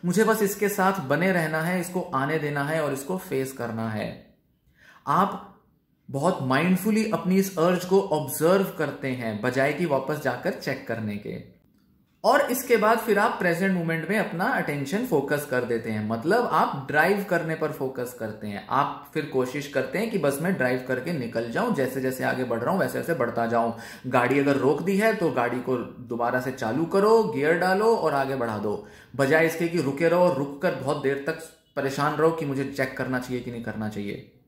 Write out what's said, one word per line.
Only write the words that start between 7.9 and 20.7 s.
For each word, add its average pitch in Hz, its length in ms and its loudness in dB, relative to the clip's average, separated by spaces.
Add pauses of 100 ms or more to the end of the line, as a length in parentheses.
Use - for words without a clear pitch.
observe 170 760 2
करते 139 300 -4
हैं, 113 340 -4
बजाय 135 300 2
कि 175 140 0
वापस 147 360 0
जाकर 127 280 -2
check - 380 -6
करने 110 280 -4
के। - 460 -12 (600)
और 262 160 6
इसके 254 360 2
बाद 220 220 6
फिर 202 200 2
आप 220 200 2
present 180 400 2
moment 165 320 -2
में 214 80 2
अपना 180 260 -2
attention 190 600 -2
focus 147 440 0
कर 127 140 0
देते 113 260 -2
हैं, 107 180 -2
मतलब 165 440 0
आप 156 380 0
drive 185 400 2
करने 160 240 0
पर 151 180 -2
focus 131 480 -6
करते 110 260 -8
हैं। 101 240 -8
आप - 440 -2
फिर 151 100 -2
कोशिश 131 440 -4
करते 135 300 -2
हैं 220 120 -2
कि 202 80 -2
बस 143 240 0
मैं 180 120 0
drive 127 340 0